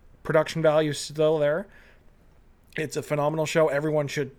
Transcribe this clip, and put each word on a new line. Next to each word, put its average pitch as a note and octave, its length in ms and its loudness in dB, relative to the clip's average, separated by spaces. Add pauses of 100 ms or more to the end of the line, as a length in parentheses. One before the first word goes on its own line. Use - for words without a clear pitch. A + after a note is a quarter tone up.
(240)
production D#3 380 0
value D#3 300 4
is C#3 80 -8
still D3+ 400 0
there. D3 280 0 (1120)
It's D3+ 200 -6
a D3 40 -4
phenomenal D3+ 440 -2
show. D#3 240 4
Everyone D3 400 0
should C#3 300 -6